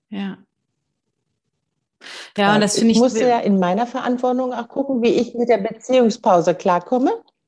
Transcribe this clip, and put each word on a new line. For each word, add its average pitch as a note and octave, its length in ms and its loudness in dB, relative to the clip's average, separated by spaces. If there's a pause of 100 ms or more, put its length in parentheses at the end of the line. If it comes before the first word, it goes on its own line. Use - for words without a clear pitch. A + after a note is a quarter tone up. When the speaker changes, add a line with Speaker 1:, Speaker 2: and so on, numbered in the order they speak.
Speaker 1:
Ja. G3 280 -10 (2000)
Ja, G3+ 120 4
Speaker 2:
Weil G#3+ 60 4
Speaker 1:
und G#3 60 2
das G3+ 140 0
Speaker 2:
ich - 40 -2
Speaker 1:
finde A3+ 120 4
ich G#3+ 80 4
Speaker 2:
musste B3 260 2
Speaker 1:
wi- B3 40 2
Speaker 2:
ja A#3 100 2
in G3 200 2
meiner F#3+ 280 -2
Verantwortung B3 680 -4
auch A#3 140 -8
gucken, C4+ 340 -4
wie A#3 120 2
ich A#3 200 -2
mit A#3+ 160 -2
der A#3 80 4
Beziehungspause G#3 1000 0
klarkomme. B3+ 680 -2 (240)